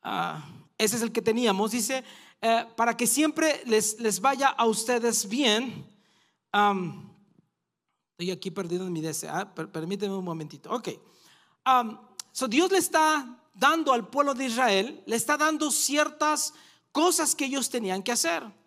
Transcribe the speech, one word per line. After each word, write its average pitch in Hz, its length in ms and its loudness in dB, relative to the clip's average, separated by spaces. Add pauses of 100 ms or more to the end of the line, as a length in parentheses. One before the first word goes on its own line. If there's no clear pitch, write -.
Ah, 170 320 -4 (380)
ese 214 160 0
es 233 80 -2
el 233 80 -2
que 233 100 -2
teníamos. 214 520 2
Dice, 254 320 -2 (360)
eh, 226 240 2 (120)
"para 233 200 2
que 240 120 0
siempre 311 580 2
les, 214 320 2
les 214 220 -2
vaya 269 260 2
a 233 200 2
ustedes 233 640 0
bien". 233 560 0 (680)
Am, 196 600 0 (1000)
estoy 180 180 -6
aquí 185 220 -8
perdido 180 340 -4
en 180 60 -4
mi 160 80 -4
D 156 120 -4
C 156 160 -8
A. 180 240 -6
Per-, 160 160 -8
permíteme 196 460 -6
un 190 100 -6
momentito. 156 460 -8
Ok. 247 200 -4 (720)
Am, 247 340 2 (320)
so - 160 -4
Dios 294 240 2
le 381 80 4
está 311 580 2 (160)
dando 285 400 2
al 240 160 2
pueblo 285 240 2
de 262 120 -4
Israel, 233 640 2
le 220 100 -2
está 294 200 0
dando 302 360 0
ciertas 302 840 0 (380)
cosas 330 420 2
que 285 120 -4
ellos 262 220 -4
tenían 196 360 -4
que 247 80 -2
hacer. 294 320 -2 (220)